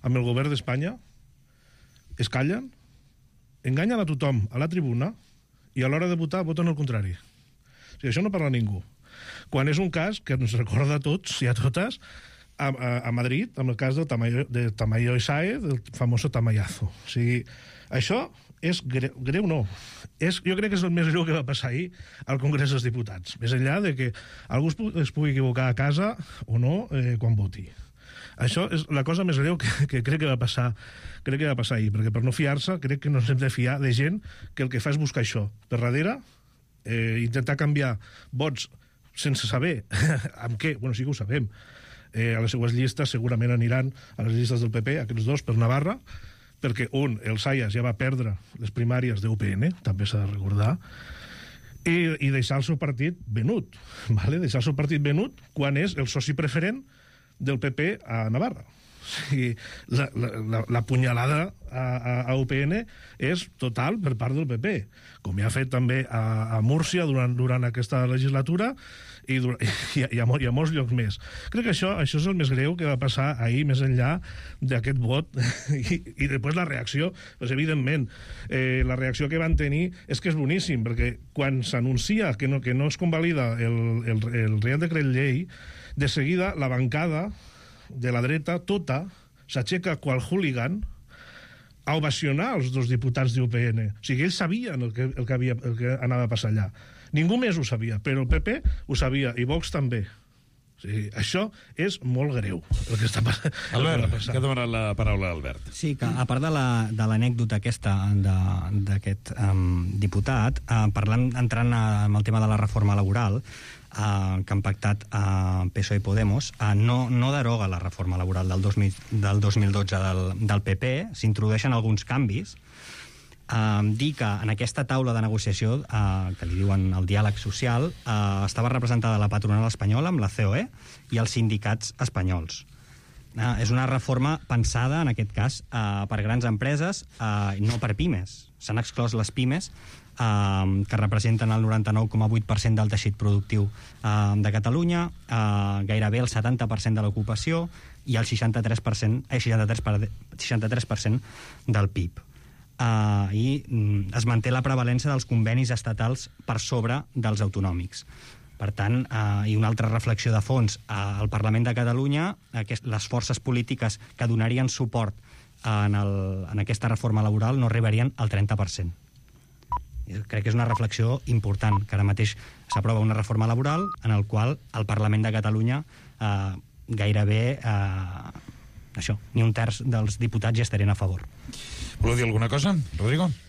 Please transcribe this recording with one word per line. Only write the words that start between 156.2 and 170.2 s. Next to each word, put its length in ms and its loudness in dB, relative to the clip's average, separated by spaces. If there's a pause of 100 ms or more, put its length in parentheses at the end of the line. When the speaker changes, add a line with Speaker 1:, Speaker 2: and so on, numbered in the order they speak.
Speaker 3:
per 140 -2
sobre 540 -2
dels 260 0
autonòmics. 640 -2 (560)
Per 160 -2
tant, 320 0
eh, 440 0
i 40 2
una 160 4
altra 160 0
reflexió 460 0
de 80 4
fons, 380 2
eh, 160 -10
al 340 -2
Parlament 340 2
de 100 0
Catalunya, 600 0 (160)
aquest, 320 -6
les 240 -4
forces 320 -2
polítiques 600 -2 (160)
que 100 -2
donarien 400 2
suport 480 -2 (480)
en 320 2
el, 560 0
en 80 0
aquesta 320 0
reforma 320 2
laboral 380 2
no 60 4
arribarien 500 2
al 120 0
trenta 300 2
per 80 0
cent. 240 -4 (1400)